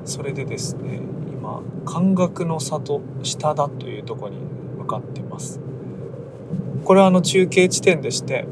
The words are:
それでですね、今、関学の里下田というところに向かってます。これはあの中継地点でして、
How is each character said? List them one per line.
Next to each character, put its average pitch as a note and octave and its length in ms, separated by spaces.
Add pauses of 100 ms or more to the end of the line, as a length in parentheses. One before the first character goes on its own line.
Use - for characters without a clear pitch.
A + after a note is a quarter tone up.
そ - 180
れ C3+ 100
で C3+ 100
で - 140
す - 200
ね、 - 240 (300)
今、 - 300 (240)
関 F#3 300
学 F3+ 320
の D#3+ 120
里 C#3+ 420 (200)
下 - 320
田 C#3+ 160
と - 160
い - 140
う - 40
と A2+ 120
こ G#2 100
ろ G2+ 60
に G2 60 (420)
向 - 80
か G#2+ 100
っ G#2 60
て - 180
ま - 160
す。 - 240 (1200)
こ F#3+ 100
れ F#3+ 60
は F#3+ 80
あ - 20
の F3+ 140
中 F#3 240
継 F#3 200
地 - 140
点 F3 180
で C#3 120
し - 120
て、 C3+ 280